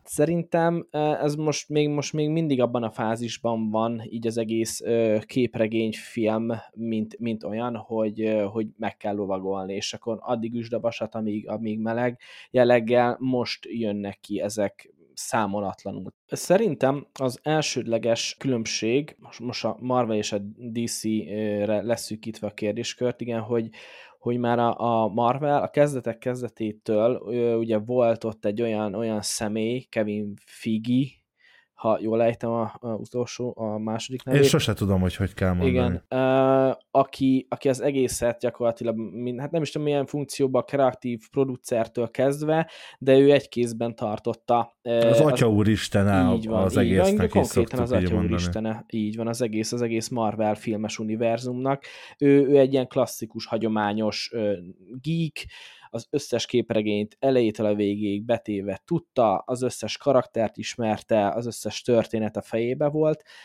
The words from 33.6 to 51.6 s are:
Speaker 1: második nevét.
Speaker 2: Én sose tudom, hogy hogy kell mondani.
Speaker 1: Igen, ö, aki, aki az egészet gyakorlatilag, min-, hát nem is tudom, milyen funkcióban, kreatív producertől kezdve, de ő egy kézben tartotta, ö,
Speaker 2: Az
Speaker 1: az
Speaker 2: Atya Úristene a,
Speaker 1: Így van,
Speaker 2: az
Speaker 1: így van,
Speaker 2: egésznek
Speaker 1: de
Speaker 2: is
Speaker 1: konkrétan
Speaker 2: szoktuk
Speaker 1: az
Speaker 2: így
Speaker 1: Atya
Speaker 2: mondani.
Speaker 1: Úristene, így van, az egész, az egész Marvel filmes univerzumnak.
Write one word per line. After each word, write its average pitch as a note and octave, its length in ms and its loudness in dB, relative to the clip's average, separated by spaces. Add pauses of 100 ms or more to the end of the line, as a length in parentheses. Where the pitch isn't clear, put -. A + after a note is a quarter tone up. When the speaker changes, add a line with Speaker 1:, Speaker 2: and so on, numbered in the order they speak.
Speaker 1:
második A2 460 -6
nevét. C#3 180 4
Speaker 2:
Én C#3 60 8
sose C3 260 2
tudom, F#2+ 280 2
hogy F2+ 140 0
hogy G2 180 -2
kell F#2 200 0
mondani. F2+ 160 2
Speaker 1:
Igen, B2 380 0
ö, C3 640 4 (200)
aki, C3+ 580 2
aki - 200 0
az B2+ 120 0
egészet B2 580 0
gyakorlatilag, A#2 580 -2
min-, A#2 420 -6
hát D3 120 -8
nem E3+ 100 0
is C#3+ 100 -4
tudom, D3+ 160 -4
milyen C#3+ 180 0
funkcióban, C3+ 600 0
kreatív B2+ 540 0 (120)
producertől B2 800 -2
kezdve, D3+ 580 0 (300)
de C3 180 6
ő C#3 140 10
egy C#3+ 180 4
kézben A#2 460 -2
tartotta, A2+ 880 -2
ö, A#2+ 140 0
Speaker 2:
Az A#2 240 6
Speaker 1:
az - 0 -
Speaker 2:
Atya C3 300 6
Úristene G2+ 800 4
a, F#2 60 4
Speaker 1:
Így G#2+ 140 0
van, A2 160 2
Speaker 2:
az F#2+ 80 2
Speaker 1:
így - 40 0
van, - 80 6
Speaker 2:
egésznek F#3 340 4
Speaker 1:
de G#3+ 60 2
Speaker 2:
is G#3+ 80 0
Speaker 1:
konkrétan B2+ 460 2
Speaker 2:
szoktuk - 20 2
Speaker 1:
az A#2+ 120 0
Speaker 2:
így G#2+ 140 2
Speaker 1:
Atya F2 80 0
Speaker 2:
mondani. F2 200 2
Speaker 1:
Úristene, A2 560 -4
így G#2+ 260 -2
van, A2+ 120 -4
az A#2 140 -2
egész, A2 300 -2
az A#2+ 100 -2
egész A2+ 260 -2
Marvel G#2+ 480 0
filmes G#2+ 440 -6
univerzumnak. A#2+ 880 -2 (320)